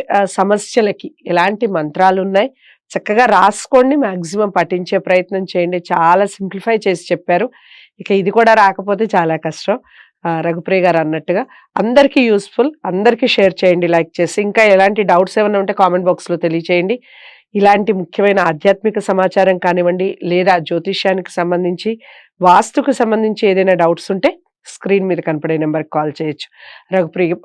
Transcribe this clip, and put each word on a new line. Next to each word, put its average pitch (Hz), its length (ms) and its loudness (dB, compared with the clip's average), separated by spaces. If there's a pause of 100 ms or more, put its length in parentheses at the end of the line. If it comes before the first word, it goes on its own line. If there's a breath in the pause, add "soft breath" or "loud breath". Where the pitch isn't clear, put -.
(100)
ఆహ్, 202 200 0
సమస్యలకి 208 800 -2 (180)
ఎలాంటి 196 420 0
మంత్రాలున్నాయి, 190 800 0 (420 soft breath)
చక్కగా 208 360 0
రాసుకోండి, 220 720 2
మాక్సిమం 196 540 -2
పఠించే 180 480 -2
ప్రయత్నం 185 460 0
చేయండి. 180 420 -4
చాలా 175 420 2
సింప్లిఫై 196 500 -4
చేసి 185 280 -4
చెప్పారు. 175 400 -2 (540 soft breath)
ఇక - 120 -10
ఇది 196 180 0
కూడా 226 240 4
రాకపోతే 202 520 0
చాలా 165 320 0
కష్టం. 180 380 -6 (480 soft breath)
ఆహ్, 165 180 -4
రఘుప్రియ 175 380 -2
గారు 175 180 2
అన్నట్టుగా 160 440 -2 (340 soft breath)
అందరికీ 269 460 2
యూజ్‌ఫుల్, 233 480 0 (160)
అందరికీ 233 420 0
షేర్ 190 280 2
చేయండి 180 320 2
లైక్ 170 240 0
చేసి. 175 300 -4
ఇంకా 208 240 0
ఎలాంటి 202 380 4
డౌట్స్ 180 320 0
ఏమైనా 208 220 0
ఉంటే 196 160 -2
కామెంట్ 180 320 0
బాక్స్‌లో 175 300 -2
తెలియచేయండి. 175 600 -2 (580 loud breath)
ఇలాంటి 202 380 2
ముఖ్యమైన 196 500 0
ఆధ్యాత్మిక 196 580 0
సమాచారం 190 580 0
కానివ్వండి, 180 500 0 (140)
లేదా 180 380 2
జ్యోతిష్యానికి 180 720 -4
సంబంధించి, 180 580 -4 (500 loud breath)
వాస్తుకు 208 520 2
సంబంధించి 220 540 0
ఏదైనా 190 280 2
డౌట్స్ 170 360 0
ఉంటే 196 200 0 (360)
స్క్రీన్ 190 400 -2
మీద 170 140 -2
కనపడే 160 380 -4
నెంబర్కి 156 320 -4
కాల్ 156 220 -4
చేయొచ్చు. 151 340 -8 (440 loud breath)
రఘుప్రియ, 180 420 -2 (120)